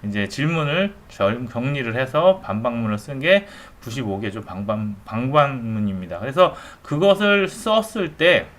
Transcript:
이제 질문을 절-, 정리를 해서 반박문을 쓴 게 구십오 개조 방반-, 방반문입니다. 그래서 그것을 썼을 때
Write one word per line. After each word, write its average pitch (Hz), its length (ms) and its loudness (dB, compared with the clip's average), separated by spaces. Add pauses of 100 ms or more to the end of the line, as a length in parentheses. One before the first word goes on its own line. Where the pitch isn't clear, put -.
이제 104 220 -4
질문을 160 680 -2 (140)
절-, 113 380 -2
정리를 123 480 -2
해서 151 440 2
반박문을 113 580 -2
쓴 135 220 -8
게 190 260 4 (380)
구십오 110 360 -4
개조 107 220 -6
방반-, 104 540 -4 (100)
방반문입니다. 113 1120 0
그래서 139 380 2 (260)
그것을 196 680 2
썼을 214 680 -2
때 156 300 4 (120)